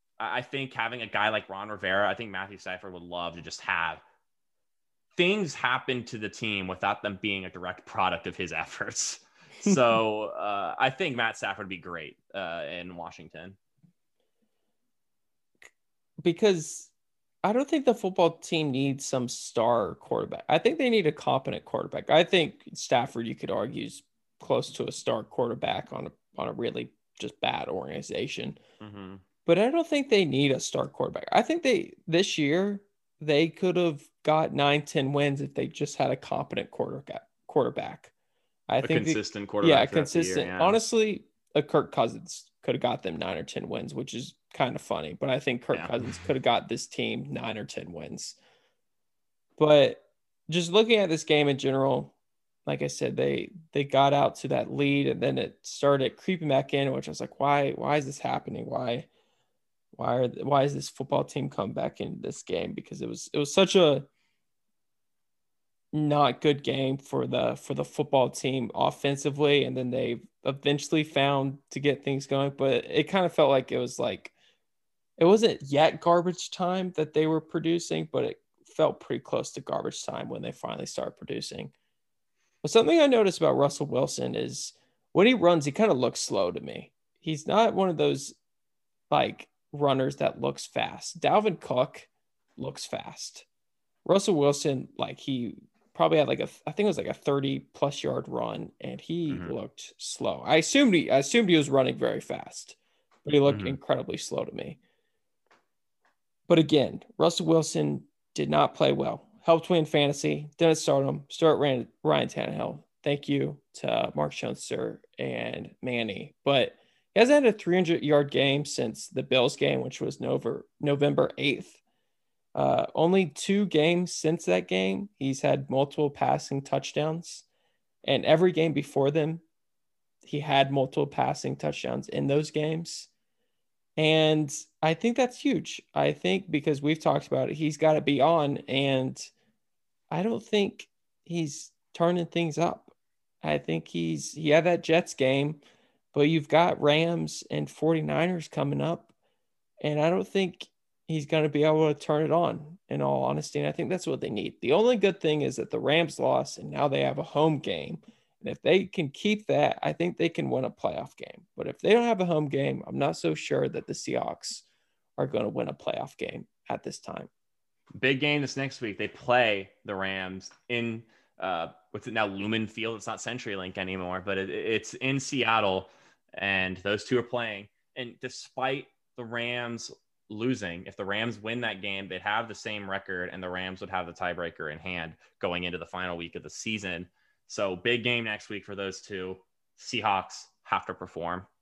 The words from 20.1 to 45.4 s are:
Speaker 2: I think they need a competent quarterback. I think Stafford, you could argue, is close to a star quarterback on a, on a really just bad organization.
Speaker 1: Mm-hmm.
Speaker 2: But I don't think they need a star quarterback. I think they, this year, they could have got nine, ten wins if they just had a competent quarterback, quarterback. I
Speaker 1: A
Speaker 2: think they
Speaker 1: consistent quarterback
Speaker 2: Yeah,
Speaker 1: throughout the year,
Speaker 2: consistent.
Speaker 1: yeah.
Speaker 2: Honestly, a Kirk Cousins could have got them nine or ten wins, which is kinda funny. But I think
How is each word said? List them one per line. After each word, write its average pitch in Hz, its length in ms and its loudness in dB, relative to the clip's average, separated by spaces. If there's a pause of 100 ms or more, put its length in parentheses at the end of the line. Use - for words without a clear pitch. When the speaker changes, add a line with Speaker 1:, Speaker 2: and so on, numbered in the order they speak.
Speaker 2:
I 156 80 6
think 285 200 2
they 254 120 2
need 208 180 4
a 147 40 4
competent 131 540 -2
quarterback. - 440 -6
I 160 140 8
think 165 380 2 (120)
Stafford, 120 540 -2
you - 80 -8
could - 160 -8
argue, 110 340 -4
is - 180 -16 (360)
close 123 340 -2
to - 140 -6
a 104 40 -8
star 113 320 -4
quarterback - 680 -4
on - 160 -10
a, - 40 -12 (300)
on - 60 -2
a - 60 -6
really 117 380 -6 (280)
just - 220 -10
bad - 260 -2
organization. 95 880 -8 (240)
Speaker 1:
Mm-hmm. 101 340 -16 (300)
Speaker 2:
But 170 140 6
I 226 100 4
don't 330 180 0
think 285 220 -2
they 196 160 4
need 139 260 2
a 127 80 0
star 135 280 -4
quarterback. - 440 -6
I 220 100 6
think 330 220 -2
they, - 300 2 (140)
this 170 300 2
year, 185 440 0 (400)
they 151 280 4
could 180 260 0
have 170 260 2 (220)
got 156 300 2
nine, 143 300 4
ten 139 300 -2
wins 143 280 2
if 139 120 -8
they 131 140 -2
just - 300 -6
had 131 140 2
a 131 40 0
competent - 560 -6
quarterback, - 500 -8 (260)
quarterback. - 640 -2 (560)
I - 100 2
Speaker 1:
A 135 40 4
Speaker 2:
think 120 240 0
they - 80 0
Speaker 1:
consistent 104 340 -6
quarterback 104 220 2
Speaker 2:
Yeah, 135 220 8
Speaker 1:
throughout 160 160 0
the 170 120 0
year, 165 40 2
Speaker 2:
consistent. 185 240 -2
Speaker 1:
yeah. - 120 -6
Speaker 2:
Honestly, 214 680 2 (280)
a 151 80 4
Kirk 143 300 0
Cousins 120 580 -4 (140)
could 127 120 -2
have - 60 -6
got 120 220 -2
them 85 140 -6
nine 87 200 -4
or - 60 -8
ten - 260 -10
wins, - 240 -8
which 131 220 -8
is 123 180 -12 (200)
kinda 127 260 -2
funny. 78 380 -8
But 135 120 -4
I 131 100 0
think 120 220 -2